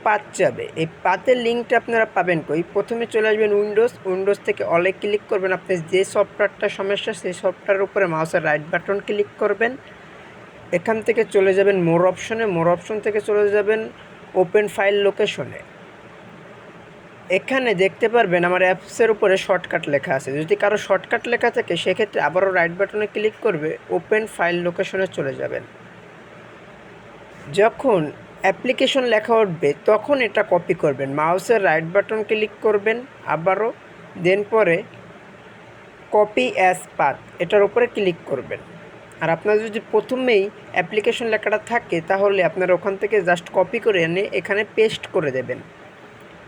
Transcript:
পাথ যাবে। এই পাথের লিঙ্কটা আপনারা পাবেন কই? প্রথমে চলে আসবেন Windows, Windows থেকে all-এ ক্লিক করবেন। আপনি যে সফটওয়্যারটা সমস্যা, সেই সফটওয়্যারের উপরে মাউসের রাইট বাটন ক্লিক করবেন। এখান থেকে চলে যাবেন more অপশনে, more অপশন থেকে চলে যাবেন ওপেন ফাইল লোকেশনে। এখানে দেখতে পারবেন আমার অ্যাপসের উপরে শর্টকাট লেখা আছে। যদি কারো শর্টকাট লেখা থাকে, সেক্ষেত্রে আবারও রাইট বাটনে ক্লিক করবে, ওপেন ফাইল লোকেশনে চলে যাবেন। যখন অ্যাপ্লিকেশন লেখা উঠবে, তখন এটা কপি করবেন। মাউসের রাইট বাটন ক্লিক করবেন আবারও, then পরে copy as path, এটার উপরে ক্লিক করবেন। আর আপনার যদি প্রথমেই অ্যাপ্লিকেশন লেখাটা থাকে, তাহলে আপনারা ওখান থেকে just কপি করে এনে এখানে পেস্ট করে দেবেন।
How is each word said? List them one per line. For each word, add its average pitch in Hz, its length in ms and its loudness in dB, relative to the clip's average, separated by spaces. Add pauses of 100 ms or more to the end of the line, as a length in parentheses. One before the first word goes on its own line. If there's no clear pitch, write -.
পাথ 214 180 2 (140)
যাবে। 139 400 0
এই 160 120 -2 (160)
পাথের 196 340 2
লিঙ্কটা 233 400 0
আপনারা 233 280 2
পাবেন 180 420 0
কই? 160 160 -2 (100)
প্রথমে 233 320 -2
চলে 220 240 0
আসবেন 214 220 2 (100)
Windows, 214 320 2 (180)
Windows 196 340 0
থেকে - 180 -2
all-এ 175 280 2
ক্লিক 208 380 -2
করবেন। 190 240 0
আপনি 180 240 -2
যে 180 260 0
সফটওয়্যারটা 202 640 -2
সমস্যা, 202 440 -4
সেই 180 200 -6
সফটওয়্যারের 190 480 -2
উপরে 196 240 0
মাউসের 160 380 -2
রাইট 151 180 0 (100)
বাটন 190 280 -2
ক্লিক 208 280 -2 (120)
করবেন। 226 380 -2 (960)
এখান 220 300 -2
থেকে 214 240 0
চলে 196 280 2
যাবেন 190 340 4
more 170 200 4
অপশনে, 220 380 -2
more 170 220 0
অপশন 175 320 0
থেকে 208 220 -2
চলে 208 280 2
যাবেন 214 400 0 (460)
ওপেন 190 320 2
ফাইল 202 280 0
লোকেশনে। 196 640 -2 (1700)
এখানে 262 460 0
দেখতে 190 340 2
পারবেন 185 360 4
আমার 180 160 2
অ্যাপসের 185 500 2
উপরে 202 260 2
শর্টকাট 175 520 -2
লেখা 143 260 0
আছে। 135 160 -4
যদি 156 240 0
কারো 208 220 2
শর্টকাট 202 500 -2
লেখা 240 240 0
থাকে, 214 260 -2
সেক্ষেত্রে 185 440 -2
আবারও 180 300 2
রাইট 170 200 2
বাটনে 196 360 -2
ক্লিক 208 340 -2
করবে, 160 360 -2 (120)
ওপেন 208 380 0
ফাইল 175 280 0
লোকেশনে 175 520 -2
চলে 139 260 -6
যাবেন। 127 300 -6 (1900)
যখন 196 580 2 (300)
অ্যাপ্লিকেশন 254 640 0
লেখা 226 320 2
উঠবে, 165 380 2 (120)
তখন 220 360 2
এটা 214 280 0
কপি 175 240 0
করবেন। 139 400 -2
মাউসের 185 500 2
রাইট 160 200 2
বাটন 202 400 0
ক্লিক 214 280 -2 (100)
করবেন 220 440 0 (200)
আবারও, 190 480 0 (500)
then 196 280 2
পরে 202 320 2 (1300)
copy 214 420 2
as 185 260 2 (200)
path, 147 180 0 (220)
এটার 202 240 2
উপরে 233 240 2
ক্লিক 190 280 -2 (100)
করবেন। 120 340 -6 (600)
আর 160 80 0
আপনার 208 300 2
যদি 220 200 -6 (120)
প্রথমেই 220 580 2 (220)
অ্যাপ্লিকেশন 214 560 -2
লেখাটা 214 300 -2
থাকে, 226 500 -4
তাহলে 196 360 2
আপনারা 180 300 0
ওখান 190 240 -2
থেকে 208 240 0
just 175 220 0 (100)
কপি 190 260 0
করে 202 240 2
এনে 175 300 -2
এখানে 202 320 -2 (100)
পেস্ট 220 320 0
করে 156 240 -2
দেবেন। 123 260 -4 (920)